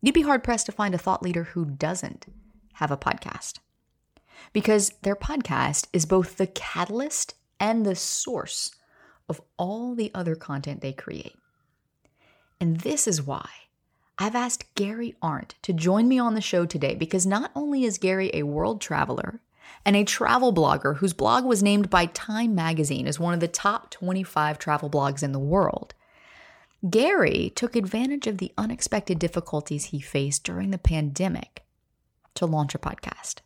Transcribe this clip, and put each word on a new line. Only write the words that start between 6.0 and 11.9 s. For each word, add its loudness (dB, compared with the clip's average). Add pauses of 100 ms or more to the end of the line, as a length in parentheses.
both 4
the 0
catalyst -4 (240)
and 2
the 2
source -4 (580)
of -6 (160)
all -4
the -2
other -2
content -8
they -6
create. -12 (1200)